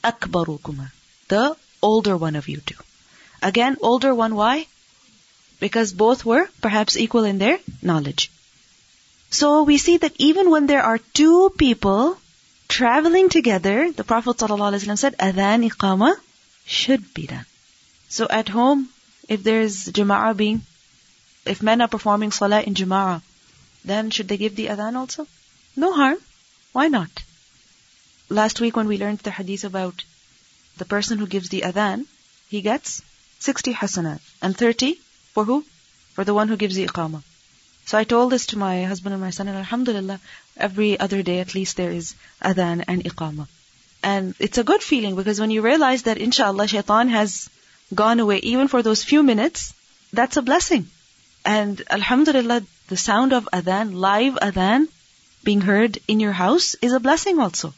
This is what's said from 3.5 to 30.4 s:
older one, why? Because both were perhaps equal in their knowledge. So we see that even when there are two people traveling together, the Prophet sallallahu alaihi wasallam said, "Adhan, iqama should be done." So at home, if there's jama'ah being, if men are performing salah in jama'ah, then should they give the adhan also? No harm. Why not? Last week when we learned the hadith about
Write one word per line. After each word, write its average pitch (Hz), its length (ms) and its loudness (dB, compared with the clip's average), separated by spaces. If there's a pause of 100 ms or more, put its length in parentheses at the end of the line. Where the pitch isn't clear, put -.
older 254 340 2
one, 226 200 0
why? 247 320 0 (960)
Because 208 320 -2
both 220 320 2
were 269 240 2 (120)
perhaps 214 360 0
equal 226 280 2
in 196 140 0
their 247 200 2 (240)
knowledge. 156 480 -2 (1000)
So 294 340 4
we 285 140 6
see 349 200 4
that 311 160 -2 (160)
even 359 200 4
when 302 160 4
there 277 160 4
are 226 160 2
two 339 600 4
people 240 580 2 (520)
traveling 311 600 4
together, 233 640 2
the 214 120 -8
Prophet 233 340 0
sallallahu 208 340 -2
alaihi 202 120 -4
wasallam 208 140 -4
said, 277 200 -2
"Adhan, 196 520 2
iqama 202 440 2 (500)
should - 540 -2
be 156 80 -10
done." 127 200 -12 (640)
So - 200 -4 (100)
at 220 180 -4
home, 262 320 2 (480)
if 196 120 -6
there's 220 280 0 (220)
jama'ah 202 380 2
being, 214 260 -2 (920)
if - 160 -8
men 233 160 4
are - 100 -4
performing 208 420 -2
salah 208 240 2
in 202 200 -4
jama'ah, 185 380 -2 (720)
then 220 180 -2
should 208 180 -6
they 202 160 -2
give 208 120 -4
the 214 180 -6
adhan 214 280 -6
also? 294 240 -12 (580)
No 370 160 2
harm. 277 180 2 (540)
Why 277 240 2
not? - 280 -6 (1160)
Last 220 260 0
week 226 100 -2
when 214 160 -2
we 196 120 -2
learned 208 220 -6
the 202 140 -10
hadith 196 320 -8
about 185 320 -8 (720)